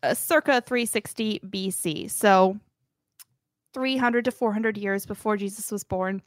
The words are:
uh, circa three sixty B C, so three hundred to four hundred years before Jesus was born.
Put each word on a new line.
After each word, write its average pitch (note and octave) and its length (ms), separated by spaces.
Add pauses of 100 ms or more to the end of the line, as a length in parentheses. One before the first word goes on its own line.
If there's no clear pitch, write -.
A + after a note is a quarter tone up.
uh, C3+ 100
circa C4+ 480
three A#3+ 240
sixty G#3+ 540 (100)
B F#3+ 220
C, - 380
so F#3+ 500 (1120)
three C4 240
hundred A#3+ 280
to B3 60
four A3+ 220
hundred A3 240
years G3 280
before G#3+ 320
Jesus G3+ 340
was G3+ 120
born. F#3+ 440